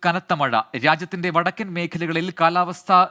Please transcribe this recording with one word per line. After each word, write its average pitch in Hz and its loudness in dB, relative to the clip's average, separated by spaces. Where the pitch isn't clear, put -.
കനത്ത 175 -2
മഴ. 131 0
രാജ്യത്തിന്റെ 170 0
വടക്കൻ 175 -2
മേഖലകളിൽ 170 -4
കാലാവസ്ഥാ 180 2